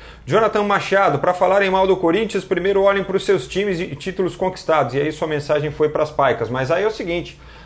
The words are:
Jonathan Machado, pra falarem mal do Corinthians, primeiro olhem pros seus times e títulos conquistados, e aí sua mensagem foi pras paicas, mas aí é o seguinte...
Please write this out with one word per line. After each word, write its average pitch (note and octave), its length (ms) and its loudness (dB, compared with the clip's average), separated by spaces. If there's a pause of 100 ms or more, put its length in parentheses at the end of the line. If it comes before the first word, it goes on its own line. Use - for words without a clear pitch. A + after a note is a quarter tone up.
(260)
Jonathan G#3+ 380 2
Machado, G3 560 2
pra F3+ 140 2
falarem F#3+ 360 2
mal F#3+ 180 2
do F#3+ 80 4
Corinthians, F#3 480 0
primeiro G3 400 0
olhem G3 220 2
pros F#3+ 180 -2
seus F#3 240 2
times F#3+ 320 -2
e E3+ 160 -6
títulos F3+ 400 -4
conquistados, D#3 600 0
e C#3 40 0
aí D3+ 140 0
sua D#3+ 160 -4
mensagem D3+ 420 -2
foi D3+ 160 0
pras D3+ 240 -2
paicas, B2 380 0
mas B2+ 220 -2
aí F3+ 120 0
é G#3+ 40 2
o A3 40 -2
seguinte... F3 480 -6 (260)